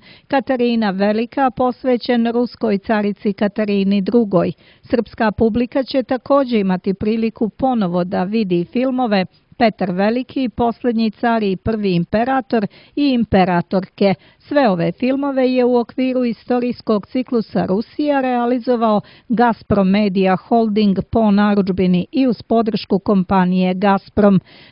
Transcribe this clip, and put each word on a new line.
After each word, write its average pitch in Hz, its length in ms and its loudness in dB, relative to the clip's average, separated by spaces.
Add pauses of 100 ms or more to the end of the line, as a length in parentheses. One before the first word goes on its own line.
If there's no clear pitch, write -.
(280)
Katarina 240 640 0
Velika, 214 600 -2
posvećen 247 840 -2
ruskoj 233 460 -2
carici 208 540 -2
Katarini 202 680 -2
drugoj. 196 520 0 (300)
Srpska 220 500 -2
publika 233 500 -2
će 262 200 -4
također 254 580 0
imati 190 340 -2
priliku 220 540 -2
ponovo 196 560 -2
da 185 200 -4
vidi 185 480 -2
filmove 247 540 0 (360)
Petar 185 300 0
Veliki, 233 560 -2
Posljednji 226 640 -2
car 226 320 -2
i 196 140 -2
Prvi 208 380 -2
imperator 226 720 -2 (300)
i 285 120 2
imperatorke. 190 1040 0 (340)
Sve 285 200 2
ove 175 240 0
filmove 262 600 -2
je 254 120 2
u 247 120 2
okviru 254 480 -2
istorijskog 240 800 -2
ciklusa 226 600 -2
Rusija 269 540 -2
realizovao 240 800 0 (280)
Gazprom 202 640 2
Media 190 460 2
Holding 214 640 0 (120)
po 220 200 2
narudžbini 196 800 2
i 269 140 0
uz 233 160 -2
podršku 214 560 0
kompanije 185 760 0
Gazprom. 196 640 2 (320)